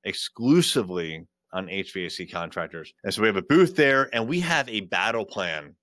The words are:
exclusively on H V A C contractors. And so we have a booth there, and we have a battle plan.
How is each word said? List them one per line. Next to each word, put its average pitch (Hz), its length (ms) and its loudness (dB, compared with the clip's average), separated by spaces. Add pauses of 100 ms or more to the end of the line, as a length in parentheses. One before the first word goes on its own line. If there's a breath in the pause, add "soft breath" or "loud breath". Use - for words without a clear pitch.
exclusively 92 1200 0 (260)
on 92 160 -6
H 95 240 -6
V 92 140 -6
A 80 40 -8
C 87 160 -10
contractors. 82 640 -8 (120)
And 92 100 -4
so 107 80 -2
we 113 60 4
have 104 80 2
a 92 60 0
booth 170 340 4
there, 135 360 4
and 113 140 0
we 170 140 -2
have 165 280 0
a 110 120 -4
battle 101 440 -2
plan. 80 580 -6